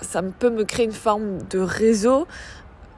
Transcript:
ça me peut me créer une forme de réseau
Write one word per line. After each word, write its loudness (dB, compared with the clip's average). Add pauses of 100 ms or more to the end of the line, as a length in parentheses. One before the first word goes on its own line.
ça -4
me -6
peut 0
me 0
créer 0
une -2
forme -2 (100)
de 0
réseau 4 (720)